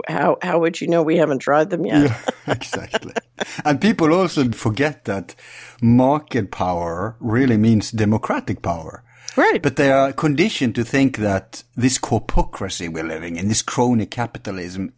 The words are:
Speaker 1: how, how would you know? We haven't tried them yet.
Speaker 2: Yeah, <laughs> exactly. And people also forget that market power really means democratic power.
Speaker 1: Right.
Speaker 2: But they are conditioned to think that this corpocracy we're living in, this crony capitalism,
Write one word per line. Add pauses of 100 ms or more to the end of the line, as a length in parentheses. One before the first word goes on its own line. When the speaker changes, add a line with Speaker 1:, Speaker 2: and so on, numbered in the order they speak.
Speaker 1:
how,
how
would
you
know?
We
haven't
tried
them
yet.
Speaker 2:
Yeah, (280)
<laughs>
exactly. (520)
And
people
also
forget
that (480)
market
power
really
means
democratic
power. (340)
Speaker 1:
Right.
Speaker 2:
But
they
are
conditioned
to
think
that (120)
this
corpocracy
we're
living
in,
this
crony
capitalism,